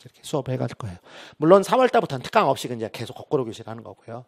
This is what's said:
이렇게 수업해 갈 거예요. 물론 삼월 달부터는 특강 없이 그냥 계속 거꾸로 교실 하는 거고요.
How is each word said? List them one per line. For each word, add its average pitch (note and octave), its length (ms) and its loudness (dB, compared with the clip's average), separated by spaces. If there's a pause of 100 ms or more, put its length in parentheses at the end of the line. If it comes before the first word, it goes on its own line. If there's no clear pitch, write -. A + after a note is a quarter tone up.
이렇게 - 220 -20
수업해 C3 340 -6
갈 B2+ 100 -4
거예요. F#2+ 300 -12 (400)
물론 F#3 260 8
삼월 B3 280 2
달부터는 C#3+ 340 -2
특강 G3 240 2
없이 C3 180 0
그냥 A2+ 260 -6
계속 A2+ 220 -10
거꾸로 C3 300 -4
교실 A2 240 -12
하는 A2+ 160 -14
거고요. A#2 440 -16